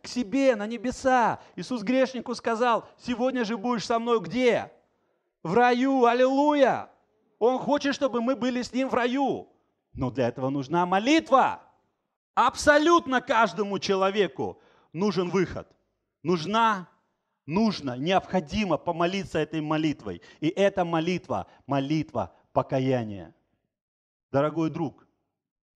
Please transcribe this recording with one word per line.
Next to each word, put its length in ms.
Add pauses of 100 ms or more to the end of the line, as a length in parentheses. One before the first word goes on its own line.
к 60
себе, 480
на 100
небеса. 760 (160)
Иисус 280
грешнику 500
сказал: 540 (100)
«Сегодня 480
же 100
будешь 300
со 140
мной 200
где? 520 (720)
В 100
раю, 520
аллилуйя!» 840 (500)
Он 180
хочет, 380
чтобы 260
мы 140
были 260
с 120
Ним 160
в 40
раю. 540 (460)
Но 180
для 160
этого 220
нужна 360
молитва. 800 (720)
Абсолютно 840
каждому 580
человеку 840 (300)
нужен 380
выход. 380 (540)
Нужна, 680 (560)
нужно, 520
необходимо 800
помолиться 600
этой 220
молитвой. 600 (200)
И 80
эта 340
молитва, 640 (180)
молитва 720 (160)
покаяния. 840 (960)
Дорогой 380
друг, 380 (680)